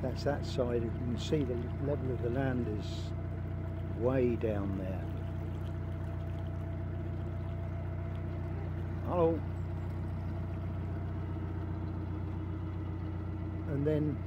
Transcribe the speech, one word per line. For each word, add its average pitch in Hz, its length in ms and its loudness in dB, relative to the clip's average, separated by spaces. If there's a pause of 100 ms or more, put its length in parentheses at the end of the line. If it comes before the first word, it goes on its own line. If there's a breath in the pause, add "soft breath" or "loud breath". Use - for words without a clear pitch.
That's 127 200 0
that 143 220 2
side. 120 380 2
You 113 80 0
can - 280 0
see 151 240 4
the 127 140 2 (300)
level 139 240 2
of 120 100 0
the 120 80 2
land 127 380 2 (120)
is - 320 -4 (880)
way 123 360 6
down 101 420 2
there. 92 260 -2 (4000)
Hello. 165 320 6 (4000)
And 143 160 4
then 151 300 4 (120)